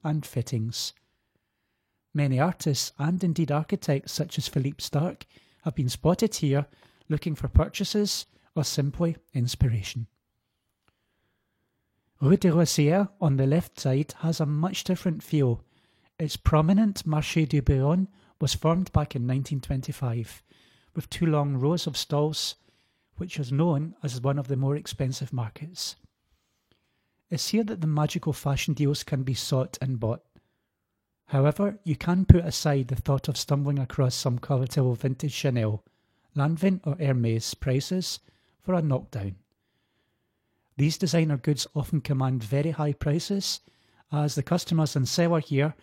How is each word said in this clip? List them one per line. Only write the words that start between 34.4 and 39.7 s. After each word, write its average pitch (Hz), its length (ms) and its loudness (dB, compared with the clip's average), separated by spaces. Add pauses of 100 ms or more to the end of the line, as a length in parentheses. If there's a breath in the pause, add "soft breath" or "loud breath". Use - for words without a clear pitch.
vintage 139 340 -4
Chanel, 113 520 -2 (520)
Lanvin 165 500 0
or 147 100 -2
Hermès 123 640 0
prices 139 600 -2 (440 soft breath)
for 185 100 -2
a 170 80 2
knockdown. 117 540 -2 (1400)